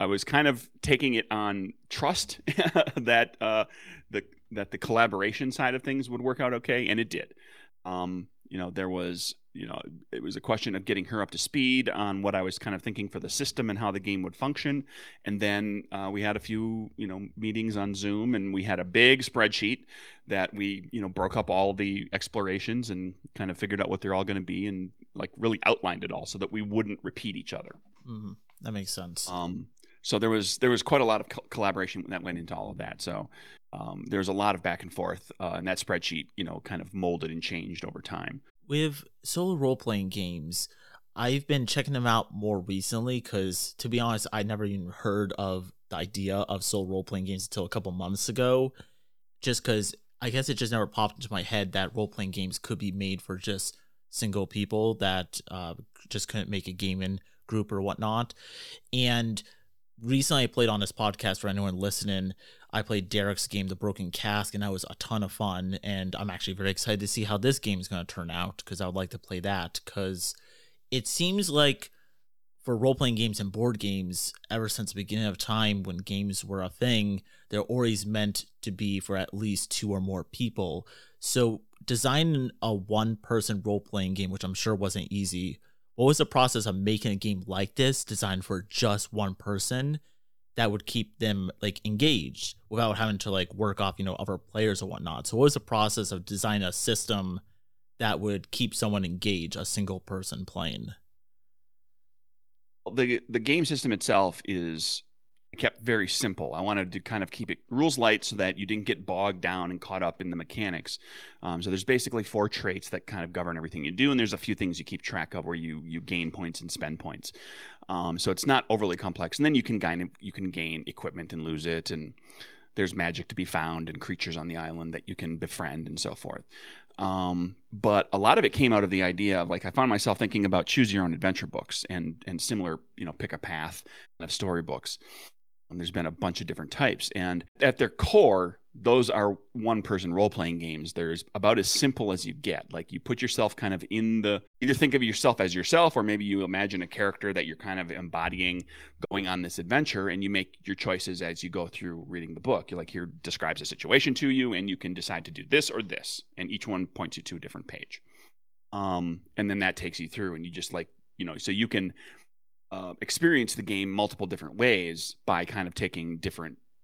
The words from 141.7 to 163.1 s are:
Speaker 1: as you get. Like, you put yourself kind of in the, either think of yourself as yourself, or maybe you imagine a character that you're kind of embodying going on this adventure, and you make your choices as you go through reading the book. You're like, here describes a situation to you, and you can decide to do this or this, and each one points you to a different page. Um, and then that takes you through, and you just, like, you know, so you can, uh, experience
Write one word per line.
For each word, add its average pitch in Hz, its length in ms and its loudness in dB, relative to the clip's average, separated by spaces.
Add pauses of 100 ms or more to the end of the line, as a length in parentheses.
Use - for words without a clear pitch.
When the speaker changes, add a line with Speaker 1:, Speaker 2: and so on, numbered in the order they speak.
Speaker 1:
as 92 140 -2
you 98 80 -8
get. - 380 -4
Like, - 200 -8
you - 80 -8
put - 220 -4
yourself 113 340 2
kind 101 160 -2
of 90 180 -2
in 113 300 2
the, 104 220 2 (180)
either 131 140 4
think 135 200 2
of 135 80 6
yourself 117 380 4
as 90 140 2
yourself, 160 420 6
or 120 60 4
maybe 104 220 2
you 98 200 2
imagine 95 380 0
a 87 40 -4
character 101 460 -2
that 87 140 0
you're 78 100 -8
kind 95 240 -6
of 87 100 -6
embodying 87 760 -2 (440)
going 98 160 0
on 90 160 0
this 87 160 -6
adventure, 98 520 2
and 95 120 -2
you 98 60 0
make 98 360 -2
your 98 120 -4
choices 90 460 -2
as 85 200 -6
you 92 60 -6
go 85 180 -2
through 85 420 -8
reading 82 260 -8
the 80 60 -12
book. 104 300 0
You're 87 80 -6
like, - 120 -8
here 87 160 -6 (160)
describes 80 400 -4
a - 20 -10
situation 131 500 2
to 139 140 2
you, 131 240 2
and 95 160 -2
you 92 80 -2
can 90 160 -8
decide 85 320 -6
to - 60 -14
do - 180 -12
this - 220 4
or 113 120 -4
this, - 380 -8 (160)
and 110 140 -6
each - 180 -6
one 92 180 0
points - 300 -8
you 82 60 -10
to - 140 -10
a 78 40 -10
different - 280 -14
page. - 340 -14 (680)
Um, 90 500 0 (140)
and 104 120 0
then 101 120 0
that 92 160 2
takes - 220 -8
you 82 100 -8
through, 95 260 -6
and 82 100 -10
you 87 60 -8
just, 87 240 -8
like, 85 140 -4 (280)
you 92 80 -6
know, 85 140 -8
so - 140 -2
you 107 160 2
can, 95 260 0 (800)
uh, 92 300 -8
experience 156 520 4